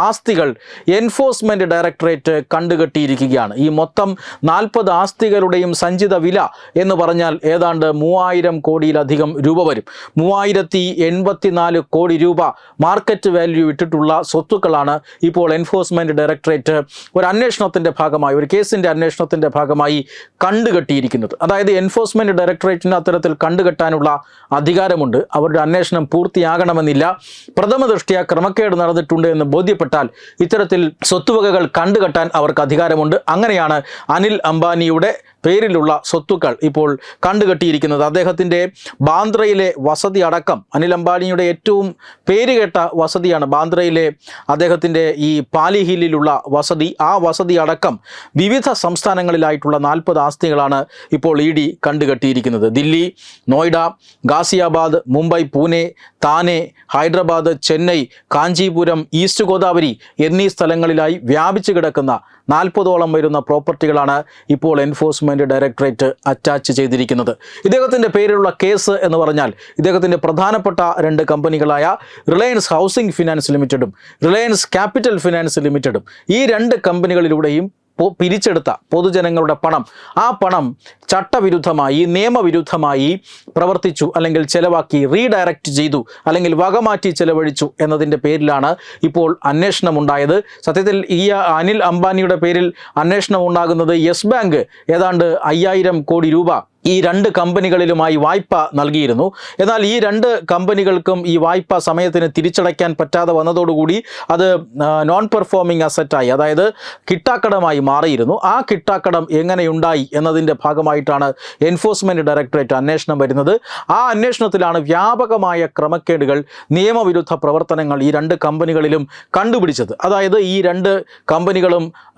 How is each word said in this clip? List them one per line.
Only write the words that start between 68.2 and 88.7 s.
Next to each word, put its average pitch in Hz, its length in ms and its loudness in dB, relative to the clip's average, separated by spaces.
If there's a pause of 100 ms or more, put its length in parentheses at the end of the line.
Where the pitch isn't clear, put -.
കേസ് 196 320 0 (120)
എന്ന് 165 160 0
പറഞ്ഞാൽ 147 300 0 (260)
ഇദ്ദേഹത്തിൻ്റെ 175 460 2
പ്രധാനപ്പെട്ട 185 560 0 (260)
രണ്ട് 156 260 0
കമ്പനികളായ 151 640 0 (380)
റിലയൻസ് 226 400 0
ഹൗസിംഗ് 190 440 0
ഫിനാൻസ് 160 380 -2
ലിമിറ്റഡും 131 360 -2 (340)
റിലയൻസ് 214 500 0
ക്യാപിറ്റൽ 214 480 0
ഫിനാൻസ് 165 420 -2
ലിമിറ്റഡും 131 380 -2 (320)
ഈ 247 40 2 (120)
രണ്ട് 226 240 0 (120)
കമ്പനികളിലൂടെയും 170 800 0 (320)
പൊ-, 180 220 0
പിരിച്ചെടുത്ത 180 500 0 (220)
പൊതുജനങ്ങളുടെ 170 680 0
പണം, 160 200 0 (420)
ആ - 20 2 (140)
പണം 185 240 0 (480)
ചട്ടവിരുദ്ധമായി, 170 880 0 (160)
നിയമവിരുദ്ധമായി 170 920 0 (480)
പ്രവർത്തിച്ചു, 175 500 0 (100)
അല്ലെങ്കിൽ 160 260 0 (120)
ചെലവാക്കി, 170 460 0 (140)
റീഡയറക്റ്റ് 185 640 0
ചെയ്തു, 147 220 0 (280)
അല്ലെങ്കിൽ 170 340 0
വകമാറ്റി 202 580 0
ചെലവഴിച്ചു 156 480 -2 (160)
എന്നതിൻ്റെ 151 400 0
പേരിലാണ് 147 460 0 (380)